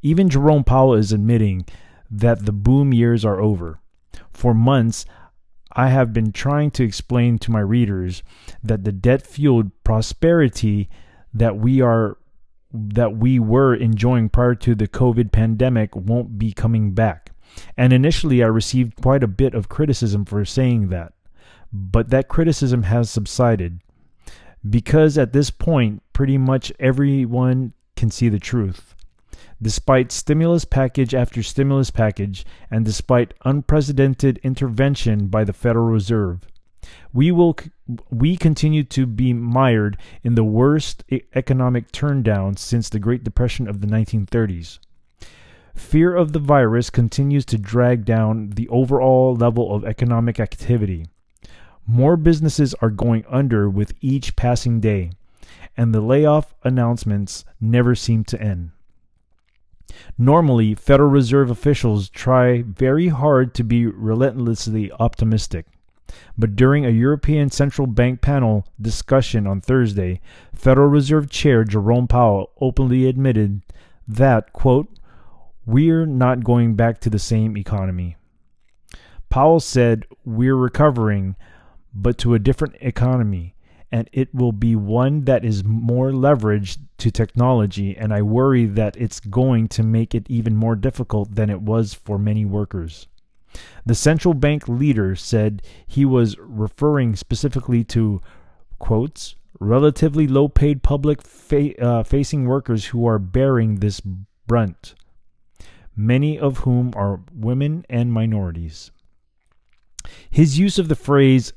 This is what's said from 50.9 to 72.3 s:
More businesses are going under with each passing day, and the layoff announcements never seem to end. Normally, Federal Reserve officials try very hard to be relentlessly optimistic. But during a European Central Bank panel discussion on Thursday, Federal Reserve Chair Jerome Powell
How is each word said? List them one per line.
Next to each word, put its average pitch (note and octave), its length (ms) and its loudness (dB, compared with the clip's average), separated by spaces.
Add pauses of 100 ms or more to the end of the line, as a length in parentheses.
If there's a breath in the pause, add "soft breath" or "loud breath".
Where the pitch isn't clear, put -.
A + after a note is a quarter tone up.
More C3+ 300 4
businesses D3+ 640 2
are A2+ 80 2
going A2+ 400 -2
under A#2+ 400 0
with G2+ 320 -2
each C3+ 340 -2
passing A#2+ 460 0
day, G2 300 0 (640 loud breath)
and A#2 180 2
the G#2+ 60 2
layoff D3+ 520 2 (100)
announcements A#2 840 -2 (160)
never A#2+ 340 2
seem A2 300 -2
to - 160 -8
end. F2 300 -6 (1500 loud breath)
Normally, B2 560 4
Federal C#3+ 360 4
Reserve C3+ 420 2
officials A2+ 580 0
try B2 540 2
very C3 460 0
hard C3+ 440 2
to B2 100 -4
be A#2 220 2
relentlessly A2 1080 -2
optimistic. A2 720 -2 (680 loud breath)
But A2 200 -2
during C#3 280 4
a B2 60 0
European C#3+ 640 0
Central C#3+ 340 -2
Bank B2 360 0
panel A#2+ 440 0 (160)
discussion A2+ 640 -2
on G2 160 -4
Thursday, G2+ 580 -2 (360 soft breath)
Federal C3+ 320 4
Reserve D3 420 2
Chair B2 340 2
Jerome A2 440 0
Powell A2 520 2